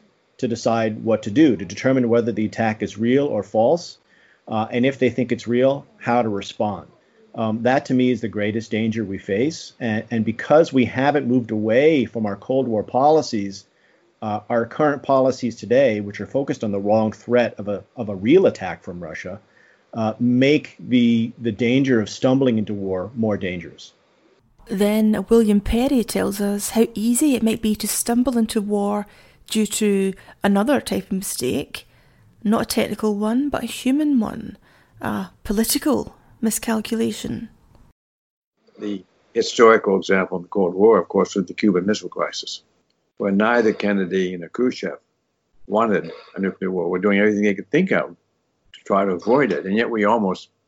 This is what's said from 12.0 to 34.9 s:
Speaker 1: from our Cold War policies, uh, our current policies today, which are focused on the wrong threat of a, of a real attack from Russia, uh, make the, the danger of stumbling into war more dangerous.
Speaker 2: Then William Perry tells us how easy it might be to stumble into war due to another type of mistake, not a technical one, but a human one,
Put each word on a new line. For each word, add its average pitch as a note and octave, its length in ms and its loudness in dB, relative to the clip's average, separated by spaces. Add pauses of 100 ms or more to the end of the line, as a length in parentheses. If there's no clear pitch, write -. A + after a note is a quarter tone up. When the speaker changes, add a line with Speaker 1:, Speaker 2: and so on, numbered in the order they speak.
Speaker 1:
from A2 200 -6
our G2+ 100 -4
Cold C3 320 -2
War A2 140 -2
policies, A#2+ 840 0 (580)
uh, G#2+ 160 -4 (100)
our A#2 160 0
current C#3+ 380 0
policies C3 520 2
today, A2+ 460 2
which G2+ 180 -8
are G2+ 60 -6
focused C#3 380 -4
on G#2+ 80 -4
the G2+ 80 -2
wrong G#2+ 320 2
threat A#2 480 0
of G2+ 80 -10
a, G2+ 160 -6 (120)
of A2 140 -8
a G#2 60 -6
real C#3 320 4
attack F2+ 360 -4
from F2 200 -12
Russia, F2+ 360 -12 (540)
uh, A2 260 -2
make C3 600 2
the, A#2 580 2
the A#2 140 -4
danger B2 500 2
of G2+ 80 -4
stumbling C3 480 2
into G#2+ 160 -4
war F#2+ 420 -6
more A2 220 0
dangerous. F2 560 -8 (720)
Speaker 2:
Then G#3+ 640 0
William G#3+ 320 6
Perry B3 420 2
tells G3 360 -2
us G3+ 320 -4
how A3+ 220 4
easy A#3+ 420 2
it A3 80 -2
might A3 180 0
be G#3+ 140 0
to G#3 120 -6
stumble A#3+ 500 0
into A3+ 240 0
war G3+ 460 -2 (400)
due G#3+ 180 0
to G3 480 0 (300)
another G3+ 360 2
type G3 260 -6
of - 80 -6
mistake, - 720 -6 (560)
not A3+ 180 2
a A#3 40 -2
technical G#3+ 500 -2
one, A3+ 340 0
but - 140 -4
a A#3 40 -6
human C#4 520 0
one, - 380 -6 (440)